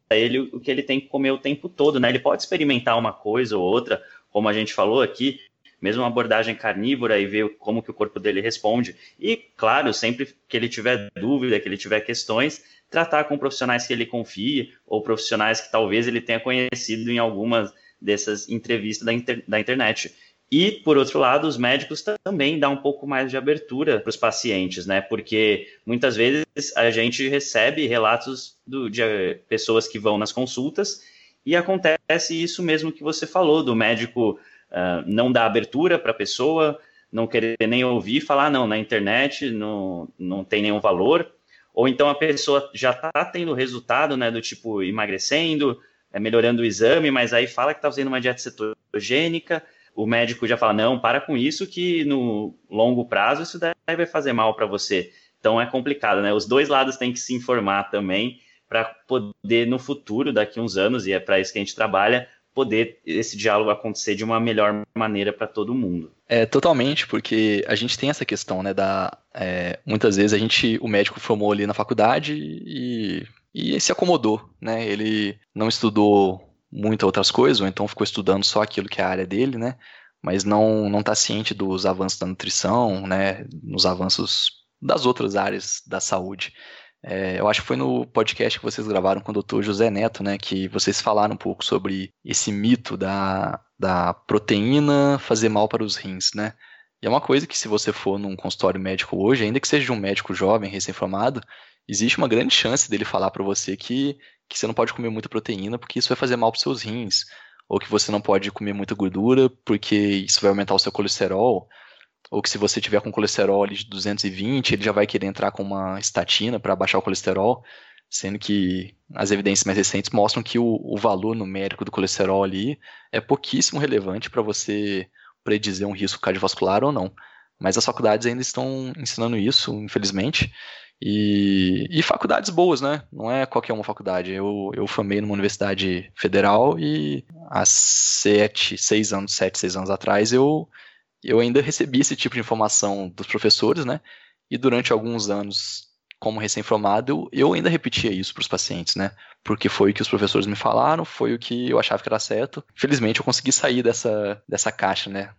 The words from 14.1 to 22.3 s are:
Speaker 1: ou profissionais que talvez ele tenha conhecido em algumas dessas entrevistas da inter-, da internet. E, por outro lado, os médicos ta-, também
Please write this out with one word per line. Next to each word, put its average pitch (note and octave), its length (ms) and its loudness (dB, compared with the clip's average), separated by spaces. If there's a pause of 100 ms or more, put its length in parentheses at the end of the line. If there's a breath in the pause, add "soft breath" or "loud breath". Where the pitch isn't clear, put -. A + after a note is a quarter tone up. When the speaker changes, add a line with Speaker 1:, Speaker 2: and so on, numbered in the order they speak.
Speaker 1:
ou G#2+ 160 0
profissionais A2 580 0
que - 100 -14
talvez A2+ 360 2
ele A#2 140 -2
tenha A2+ 200 -2
conhecido B2 680 -2
em A#2+ 80 0
algumas A2 540 0 (280 soft breath)
dessas G#2 480 -2
entrevistas A2 560 -4
da A2+ 80 0
inter-, A#2+ 340 -4
da G#2+ 140 0
internet. A#2+ 540 -2 (380 soft breath)
E, F3+ 200 4
por D#3 260 4
outro C3+ 200 2
lado, C#3+ 280 4
os C#3+ 100 -2
médicos C3+ 460 -2
ta-, G#3 220 -4
também D#3+ 340 0